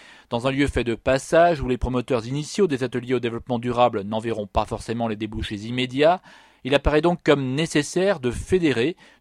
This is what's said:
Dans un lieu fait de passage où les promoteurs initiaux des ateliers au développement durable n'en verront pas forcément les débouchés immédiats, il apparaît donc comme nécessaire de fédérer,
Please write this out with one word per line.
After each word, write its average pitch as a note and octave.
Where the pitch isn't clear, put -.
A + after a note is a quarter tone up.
Dans A#2+
un C3+
lieu C#3
fait B2
de A2+
passage D#3
où B2+
les B2
promoteurs B2
initiaux D3
des C3
ateliers B2
au B2
développement A#2
durable A#2
n'en G#2+
verront A2
pas G#2+
forcément A2+
les A2
débouchés G#2+
immédiats, B2+
il C3
apparaît D3+
donc F3
comme C3+
nécessaire E3
de B2
fédérer, C#3+